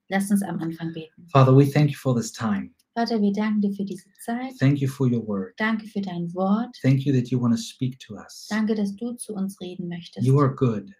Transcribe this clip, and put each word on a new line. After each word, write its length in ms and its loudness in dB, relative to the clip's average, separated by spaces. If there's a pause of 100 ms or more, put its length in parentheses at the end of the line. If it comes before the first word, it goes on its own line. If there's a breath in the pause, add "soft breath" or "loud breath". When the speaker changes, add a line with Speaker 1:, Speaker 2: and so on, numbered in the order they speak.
(100)
Speaker 1:
Lass 200 -2
uns 120 2
am 160 -6
Anfang 360 -6
beten. 360 -16
Speaker 2:
Father, 240 8
we 160 8
thank 200 4
you 60 -8
for 200 -2
this 160 -2
time. 380 -4 (260)
Speaker 1:
Vater, 240 0
wir 120 2
danken 280 0
dir 140 0
für 100 -6
diese 240 -10 (160)
Zeit. 340 -8
Speaker 2:
Thank 220 4
you 80 0
for 180 -2
your 180 0
word. 340 -6
Speaker 1:
Danke 280 -2
für 140 -6
dein 340 -6
Wort. 480 0
Speaker 2:
Thank 220 4
you 80 2
that 160 0
you 120 0
wanna 180 2
speak 420 -6
to 140 -16
us. 360 -18
Speaker 1:
Danke, 240 0
dass 220 -2
du 160 -8
zu 220 -12
uns 260 -6
reden 260 -10
möchtest. 400 -6
Speaker 2:
You 140 6
are 120 4
good. 480 -2